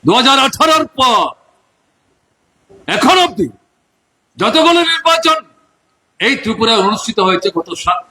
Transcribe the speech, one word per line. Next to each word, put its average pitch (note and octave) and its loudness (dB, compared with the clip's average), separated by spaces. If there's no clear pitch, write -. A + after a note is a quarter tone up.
দু D3+ 2
হাজার C4 2
আঠারোর D#4 0
পর A#3 2
এখন D#4 2
অবধি F#3 -4
যতগুলো D#4+ 2
নির্বাচন E4 0
এই A3+ 0
ত্রিপুরায় A3 -2
অনুষ্ঠিত G#3+ -4
হয়েছে F#3 0
গত E3 -6
সাত - -4